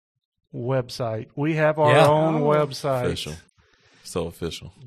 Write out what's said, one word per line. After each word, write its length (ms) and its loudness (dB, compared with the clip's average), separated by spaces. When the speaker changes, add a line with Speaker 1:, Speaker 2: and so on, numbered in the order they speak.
Speaker 1:
Website. 800 -4
We 200 -2
have 240 0
our 140 4
Speaker 2:
Yeah. 160 8
Speaker 1:
own 340 2
Speaker 3:
Oh. 20 0
Speaker 1:
website. 600 0
Speaker 4:
Official. 280 -6
So 220 -6
official. 460 -10